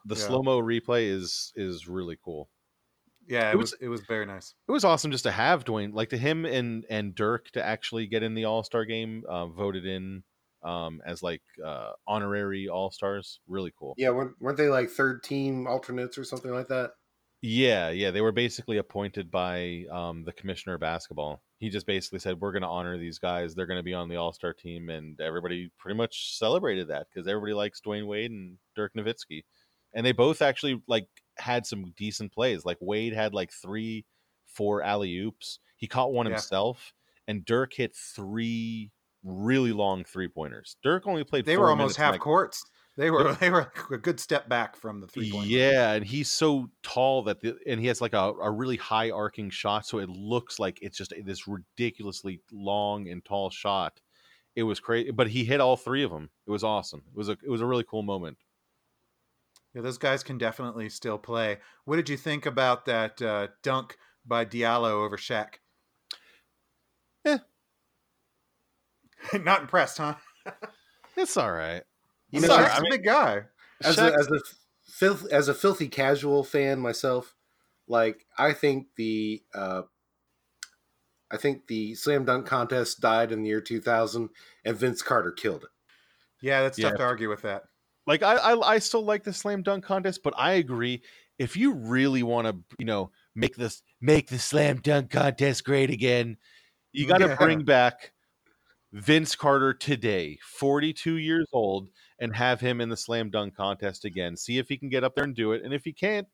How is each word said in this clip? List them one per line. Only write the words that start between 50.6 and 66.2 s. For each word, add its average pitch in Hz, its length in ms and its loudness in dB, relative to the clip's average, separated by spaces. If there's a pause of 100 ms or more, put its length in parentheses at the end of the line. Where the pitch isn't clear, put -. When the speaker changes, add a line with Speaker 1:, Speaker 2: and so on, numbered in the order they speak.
Speaker 1:
it's - 160 -12
just 95 160 -10 (100)
this 98 240 -10
ridiculously 98 920 -8 (100)
long 101 560 -4
and 87 160 -12
tall 98 260 -2
shot. 95 520 -4 (560)
It 117 60 0
was 107 180 -2
crazy, 117 300 -2
but 113 180 2
he 120 160 -2
hit 139 160 2
all 127 160 6
three 135 260 -2
of 107 80 -2
'em. 76 200 -12 (140)
It 104 60 -6
was 104 140 -2
awesome. 95 460 -4
It - 60 -12
was 104 120 -4
a, 107 40 -2 (100)
it 139 60 -8
was 117 120 -2
a 117 40 0
really 123 200 0
cool 110 180 -6
moment. 92 340 -6 (1400)
Speaker 2:
Yeah, 123 80 -10
those 120 160 -6
guys 135 260 0
can 131 140 -8
definitely 113 500 -4
still 107 300 -6
play. 110 420 -2 (240)
What 151 140 -2
did 165 100 0
you 147 80 -2
think 147 300 -6
about 127 400 2
that, 113 360 0
uh, 104 280 -2 (120)
dunk 131 360 -2 (280)
by 117 200 0
Diallo 117 460 2 (140)
over 101 120 -6
Shaq? 107 380 -6 (1700)